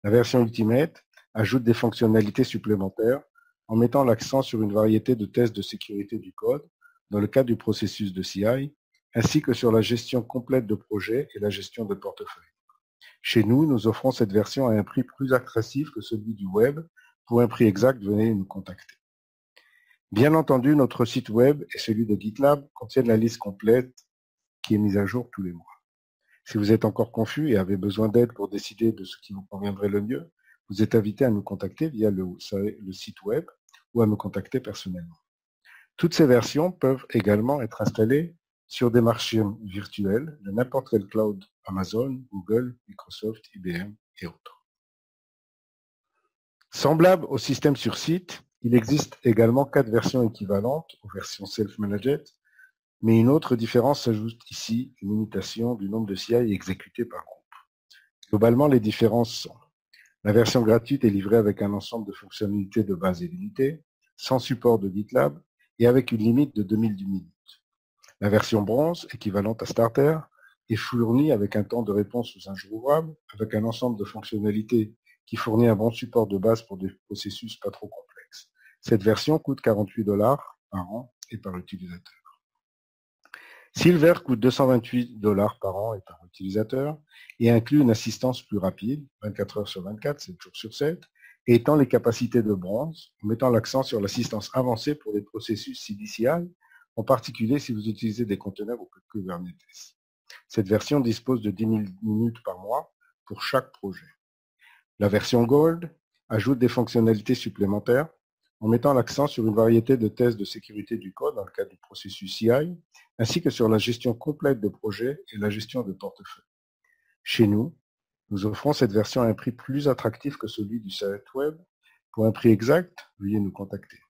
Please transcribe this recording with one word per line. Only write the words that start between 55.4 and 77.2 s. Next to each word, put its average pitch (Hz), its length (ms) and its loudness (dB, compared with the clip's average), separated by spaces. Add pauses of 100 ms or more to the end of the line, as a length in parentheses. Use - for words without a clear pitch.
du 98 120 -8
nombre 110 200 -4
de 98 80 -4
C - 160 -4 (120)
I 107 80 0
exécutés 92 520 -8
par - 200 -14
groupe. - 200 -20 (840)
Globalement, 117 360 6
les 131 140 6
différences 110 520 2
sont : - 220 -14 (720)
la 104 80 2
version 117 300 4
gratuite 117 420 2
est 110 60 6
livrée 101 260 2
avec 104 260 2
un 101 100 0
ensemble 101 360 -8
de - 40 -12
fonctionnalités 101 680 -4
de 98 140 -2
base 87 240 -2
illimitées, 135 640 -6 (320)
sans 127 240 -2
support 117 400 2
de 98 100 -4
GitLab 127 500 -2 (380)
et 117 80 6
avec 123 240 4
une 110 120 0
limite 120 340 2
de 104 80 -2
deux 104 120 -2
mille 107 200 0
dix 95 100 -10
minutes. - 560 -10 (580)
La 104 80 0
version 107 340 2
bronze, 143 500 -2
équivalente 104 500 -4
à - 40 -8
Starter, 139 520 2 (500)
est 113 60 0
fournie 120 560 2
avec 101 240 2
un 104 80 0
temps 117 220 -4
de 101 80 -4
réponse 101 400 -2
sous 98 180 -18
un 98 60 -10
jour 98 160 -16
ouvrable, 147 420 -2 (200)
avec 107 200 -6
un 107 80 0
ensemble 117 340 -4
de 101 80 -8
fonctionnalités 107 920 -2 (300)
qui 113 100 -10
fournit 117 320 2
un 110 80 4
bon 113 160 0
support 113 340 -2
de 98 120 -4
base 110 240 2
pour 98 140 -14
des 92 140 -8 (160)
processus 104 500 -12